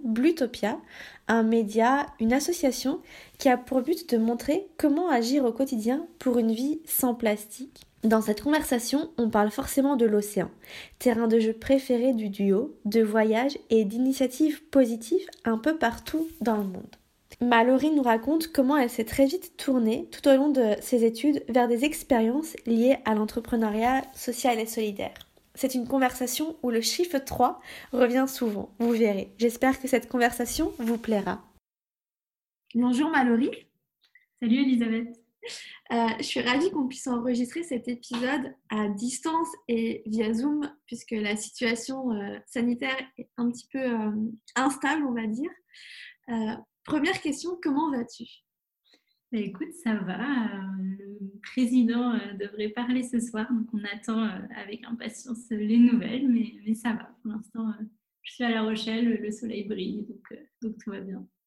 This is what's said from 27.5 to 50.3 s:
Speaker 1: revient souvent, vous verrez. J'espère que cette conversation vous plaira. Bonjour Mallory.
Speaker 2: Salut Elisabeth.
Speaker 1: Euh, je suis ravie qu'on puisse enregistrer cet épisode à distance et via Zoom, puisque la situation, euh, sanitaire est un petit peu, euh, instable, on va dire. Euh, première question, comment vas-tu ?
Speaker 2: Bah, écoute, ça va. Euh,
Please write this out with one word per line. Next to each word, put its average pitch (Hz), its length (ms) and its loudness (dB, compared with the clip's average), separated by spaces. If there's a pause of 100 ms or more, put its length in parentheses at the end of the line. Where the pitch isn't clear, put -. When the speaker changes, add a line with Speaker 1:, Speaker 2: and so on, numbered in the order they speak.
Speaker 1:
revient 247 360 2
souvent, 208 520 -4
vous 233 100 0
verrez. 208 480 0
J'espère 247 420 2
que 262 80 -6
cette 240 220 0
conversation 240 720 0
vous 226 180 0
plaira. 202 460 -2 (1300)
Bonjour 247 380 2
Mallory. 254 400 4 (880)
Speaker 2:
Salut 247 200 2
Elisabeth. 233 540 0 (760)
Speaker 1:
Euh, 233 160 2 (100)
je - 60 -6
suis - 160 -4
ravie 262 320 2
qu'on 277 160 -2
puisse - 180 -10
enregistrer 247 560 -2
cet 254 260 -6
épisode 247 680 -6 (140)
à 214 200 -2
distance 262 600 -4 (180)
et 226 400 -2
via 220 260 0
Zoom, 285 400 -2 (140)
puisque - 240 -12
la 208 240 -2
situation, 240 760 -4
euh, 208 340 -6
sanitaire 240 500 -2 (220)
est - 180 -16
un 240 140 -2
petit - 200 -10
peu, 277 60 -6
euh, 233 320 -2 (460)
instable, 285 500 0
on 247 80 -2
va 226 140 -4
dire. 262 240 -4 (800)
Euh, 226 260 -4 (280)
première 311 380 -2
question, 339 400 -6
comment 302 300 0
vas-tu ? 240 320 -6 (1080)
Speaker 2:
Bah, 226 80 -2
écoute, 202 340 -8 (100)
ça 220 120 0
va. 185 240 -6
Euh, 226 400 -2 (200)